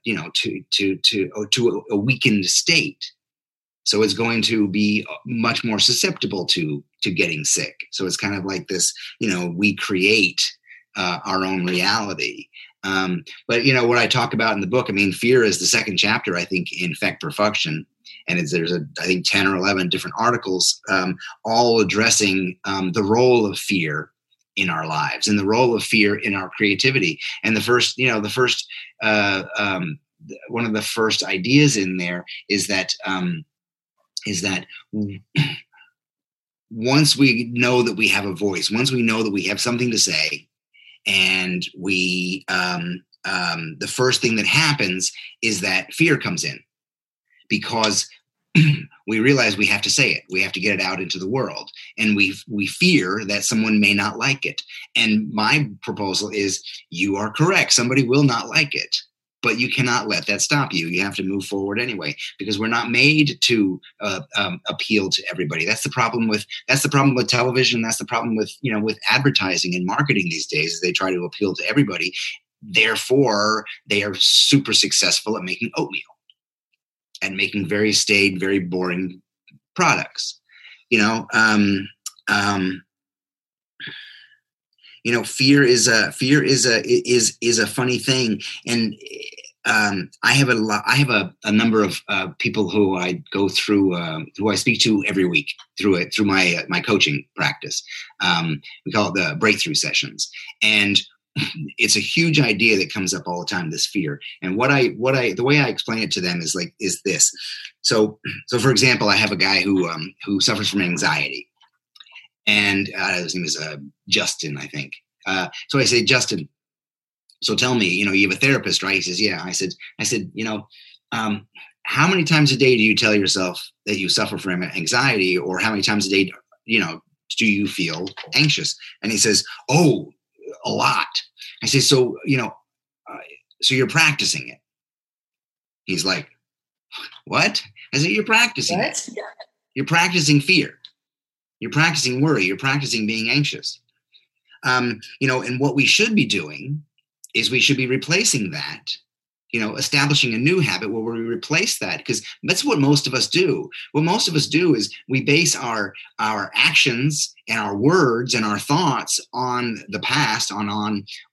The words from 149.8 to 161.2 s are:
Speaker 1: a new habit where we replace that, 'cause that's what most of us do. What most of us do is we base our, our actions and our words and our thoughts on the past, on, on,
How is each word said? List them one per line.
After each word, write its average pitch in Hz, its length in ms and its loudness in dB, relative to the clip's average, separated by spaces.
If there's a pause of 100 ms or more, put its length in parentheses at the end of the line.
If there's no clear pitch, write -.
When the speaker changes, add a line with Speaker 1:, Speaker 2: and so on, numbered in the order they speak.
Speaker 1:
a 110 40 -2
new 165 220 2
habit 98 320 -2
where 113 100 -4
we 117 200 -4
replace 131 580 -2
that, 90 240 -6
'cause 117 180 -4 (220)
that's 185 220 0
what 226 140 2
most 143 280 4
of 127 60 -4
us 123 140 0
do. 160 420 0 (240)
What 151 100 2
most 196 240 0
of 170 80 -4
us 143 120 2
do 156 280 4
is 104 180 -2 (140)
we 131 160 0
base 147 320 2
our, 110 380 -4 (260)
our 107 360 -2
actions 147 800 2 (140)
and 113 120 -2
our 101 180 -2
words 127 560 4
and 113 100 0
our 104 160 0
thoughts 143 600 0 (140)
on 123 540 -4
the 101 120 -8
past, 113 520 0
on, 104 180 -4
on, 104 360 -2 (280)